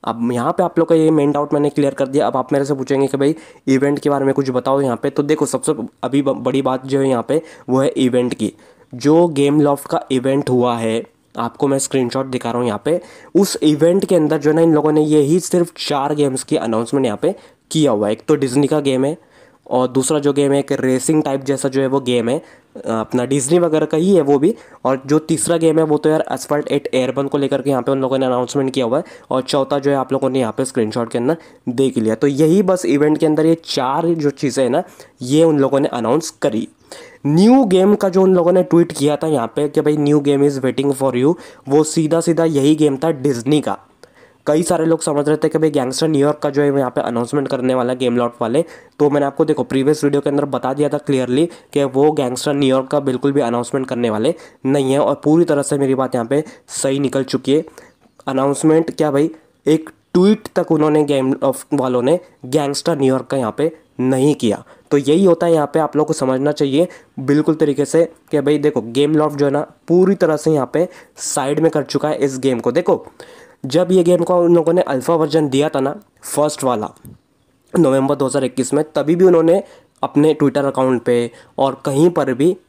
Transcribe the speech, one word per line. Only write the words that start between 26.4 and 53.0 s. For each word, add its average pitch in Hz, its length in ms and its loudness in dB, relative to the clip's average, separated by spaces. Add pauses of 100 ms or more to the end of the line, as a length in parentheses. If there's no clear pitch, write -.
एट 139 280 -2
Airborne 131 340 -2
को 147 80 -2
लेकर 135 240 -2
के 139 80 -4
यहाँ 131 120 0
पे 139 100 -2
उन 135 100 -2
लोगों 131 160 -2
ने 131 80 0
अनाउंसमेंट 127 480 -2
किया 131 120 -2
हुआ 117 120 -2
है। 165 60 -4 (280)
और 131 120 0
चौथा 139 360 -2
जो 139 120 0
है 139 60 0
आप 131 160 -4
लोगों 135 160 0
ने 131 100 -2
यहाँ 113 180 -2
पे 135 80 -2
स्क्रीनशॉट 117 460 -4
के 120 60 -4
अंदर 127 200 0 (320)
देख 127 280 0
लिया। 110 180 0
तो 143 120 -2
यही 156 360 2
बस 185 220 0
इवेंट 147 320 2
के 160 80 0
अंदर 156 200 2
ये 165 100 4 (100)
चार 139 420 -2
जो 160 240 0
चीज़ें 135 320 -2
हैं 123 80 0
ना, 160 120 0 (380)
ये 139 220 2
उन 160 160 4
लोगों 135 200 2
ने 143 100 0
अनाउंस 123 400 -2 (120)
करी। 117 260 -2 (580)
न्यू 208 400 6
गेम 190 300 4
का 202 140 0
जो 185 140 2
उन 185 120 4
लोगों 175 160 4
ने 185 120 4
ट्वीट 170 280 2
किया 143 260 0
था 160 100 -4
यहाँ 131 280 0
पे 147 140 -2
कि 151 120 0
भाई 151 160 0
"new 147 240 2
game 139 220 2
is 143 160 0
waiting 135 340 -2
for 131 220 -2
you", 131 180 2 (360)
वो 147 140 4
सीधा 156 380 0
सीधा 165 240 0
यही 151 300 2
गेम 147 220 2
था 147 140 -2
डिज्नी 135 500 0
का। 98 160 -6 (680)
कई 156 160 2
सारे 170 220 0
लोग 160 160 2
समझ 143 260 -2
रहे 151 100 2
थे 156 120 0
कि 156 80 -2
भाई 156 120 2
गैंगस्टर 139 380 -2
न्यूयॉर्क 147 300 2
का 147 120 -2
जो 143 120 -2
है 143 80 2
यहाँ 139 200 0
पे 143 120 -4
अनाउंसमेंट 120 460 -2
करने 131 260 -2
वाला 127 200 -2
है 127 60 -8
गेम 123 180 0
लॉफ्ट 120 240 -2
वाले, 123 220 -2 (360)
तो 147 100 4
मैंने 143 160 0
आपको 139 200 -2
देखो 147 180 -2
प्रीवियस 135 400 0
वीडियो 143 180 2
के 147 80 -2
अंदर 143 180 0
बता 131 260 -4
दिया 143 160 0
था 147 100 -4
क्लियरली 131 460 0 (280)
कि 147 120 2
वो 135 260 2
गैंगस्टर 135 420 -2
न्यूयॉर्क 131 340 0
का 147 140 0